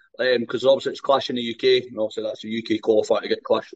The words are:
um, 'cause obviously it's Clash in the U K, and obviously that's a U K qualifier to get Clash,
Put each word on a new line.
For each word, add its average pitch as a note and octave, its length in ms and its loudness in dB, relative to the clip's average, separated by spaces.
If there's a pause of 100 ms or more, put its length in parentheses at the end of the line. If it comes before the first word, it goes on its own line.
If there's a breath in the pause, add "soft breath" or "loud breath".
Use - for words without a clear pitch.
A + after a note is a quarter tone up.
(200 soft breath)
um, A#2+ 260 2
'cause A#2+ 200 -4
obviously C3+ 280 2
it's - 80 -14
Clash - 280 0
in B2+ 60 -4
the A#2+ 60 -4
U A#2 140 -6
K, B2+ 260 4
and B2 160 -12
obviously A2 260 -4
that's G#2+ 200 -8
a G#2+ 40 -12
U A2+ 160 -6
K A2 160 -2
qualifier G#2+ 420 2
to - 60 -8
get - 160 -2
Clash, - 320 -2